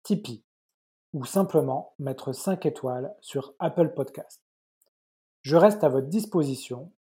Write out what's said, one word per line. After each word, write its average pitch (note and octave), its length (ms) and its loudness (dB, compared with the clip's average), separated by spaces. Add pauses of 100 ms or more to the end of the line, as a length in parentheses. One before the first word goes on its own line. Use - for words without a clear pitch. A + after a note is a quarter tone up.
Tipeee C3+ 400 -4 (680)
ou C3+ 120 -6
simplement D3+ 760 0
mettre C3+ 340 -6
cinq F#3 320 -4
étoiles B2+ 540 -4
sur - 400 -8
Apple E3 340 2
Podcast. - 480 -8 (1000)
Je D3+ 160 4
reste G#3 260 6
à D3 60 8
votre C3+ 180 0
disposition D3+ 840 -2 (240)